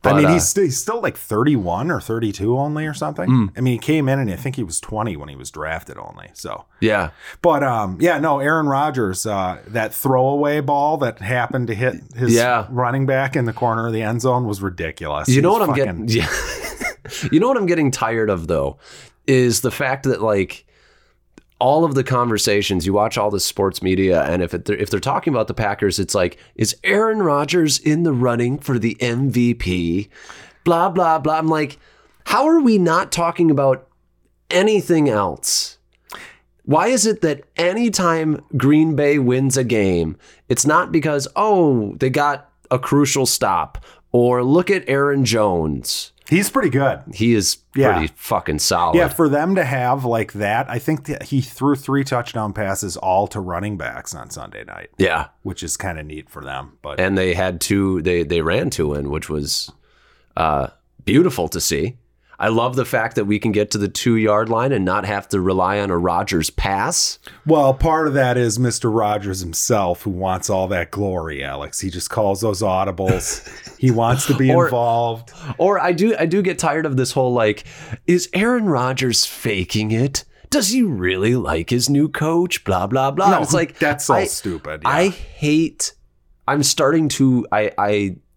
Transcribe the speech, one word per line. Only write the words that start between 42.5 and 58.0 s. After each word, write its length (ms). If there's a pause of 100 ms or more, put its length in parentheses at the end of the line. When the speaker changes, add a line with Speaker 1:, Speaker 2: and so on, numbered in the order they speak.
Speaker 1:
a 100
crucial 460
stop," 580 (280)
or, 320
"Look 280
at 160
Aaron 380
Jones"? 840 (220)
Speaker 2:
He's 180
pretty 200
good. 320 (120)
Speaker 1:
He 220
is 220 (180)
Speaker 2:
Yeah. 220
Speaker 1:
pretty 180
fucking 440
solid. 380
Speaker 2:
Yeah, 120
for 200
them 260
to 100
have, 400
like, 280
that, 360
I 100
think 280
that 160
he 180
threw 340
three 300
touchdown 480
passes 440
all 300
to 140
running 360
backs 380
on 140
Sunday 340
night. 340
Speaker 1:
Yeah. 280 (180)
Speaker 2:
Which 180
is 160
kinda 260
neat 260
for 120
them. 400
But 200
Speaker 1:
And 160
they 160
had 280
two, 400